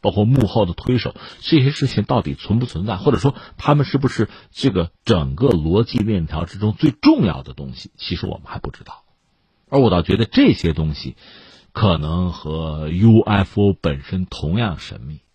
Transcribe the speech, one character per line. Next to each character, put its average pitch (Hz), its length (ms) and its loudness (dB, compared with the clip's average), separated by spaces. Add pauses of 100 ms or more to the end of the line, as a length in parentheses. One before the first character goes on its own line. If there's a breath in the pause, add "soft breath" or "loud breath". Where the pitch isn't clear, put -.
包 110 80 0
括 104 160 0
幕 123 220 2
后 107 180 0
的 85 80 -6
推 - 240 -2
手， - 160 -4 (280 loud breath)
这 156 200 2
些 135 80 4
事 147 160 -4
情 104 200 -2
到 120 180 -2
底 71 100 -6
存 - 240 -2
不 127 80 0
存 92 220 -8
在， 101 100 -6
或 139 140 2
者 - 80 0
说 139 160 0 (200 loud breath)
他 147 200 2
们 143 100 2
是 - 140 -2
不 131 80 0
是 113 220 -2 (200 loud breath)
这 - 220 -2
个 87 200 -2 (140)
整 73 300 0
个 127 140 2
逻 87 340 2
辑 117 160 -4
链 101 260 0
条 82 200 -6
之 - 120 -16
中 107 160 0
最 156 160 2
重 277 340 2
要 69 200 -2
的 - 100 -16
东 67 200 -12
西， - 240 -20
其 - 180 -6
实 - 100 -6
我 - 120 -8
们 - 80 -20
还 - 120 -14
不 - 140 -10
知 - 120 -20
道。 - 200 -20 (680)
而 139 100 2
我 117 120 6
倒 87 100 4
觉 95 160 0
得 113 80 2
这 247 280 4
些 82 200 0
东 78 200 -2
西 67 220 -12 (580 loud breath)
可 92 240 2
能 82 340 -2
和 78 580 -6
U 110 320 6
F 101 400 0
O 101 120 4
本 71 280 -4
身 92 240 -6
同 80 320 -4
样 107 220 -4
神 - 220 -16
秘。 147 180 -14 (160)